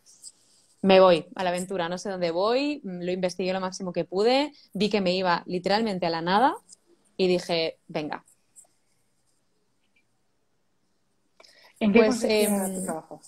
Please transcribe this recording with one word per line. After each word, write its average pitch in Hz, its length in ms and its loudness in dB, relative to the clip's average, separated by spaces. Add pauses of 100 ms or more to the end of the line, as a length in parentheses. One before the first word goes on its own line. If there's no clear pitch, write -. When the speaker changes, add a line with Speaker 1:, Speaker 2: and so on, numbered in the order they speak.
(840)
Speaker 1:
"Me 190 180 8
voy 175 340 6
a 190 100 -6
la 180 60 -2
aventura, 180 380 -4
no 180 100 -6
sé 208 120 -10
dónde 175 200 -4
voy". 247 540 -2
Lo 180 280 -8
investigué 185 400 -4
lo 190 80 -4
máximo 185 320 -8
que 170 120 -4
pude, 254 480 0 (200)
vi 202 180 -2
que 208 100 0
me 180 140 0
iba 185 320 -2
literalmente 185 600 -2
a 165 40 -2
la 165 120 -4
nada 220 320 2 (640)
y 185 120 2
dije, 175 500 -2 (100)
"Venga". 156 360 -8 (3500)
Speaker 2:
¿En 208 140 2
qué 226 80 8
Speaker 1:
Pues, 220 40 8
Speaker 2:
consistía 220 440 2
Speaker 1:
em, 190 260 0
Speaker 2:
tu 185 80 -6
trabajo? 165 460 -10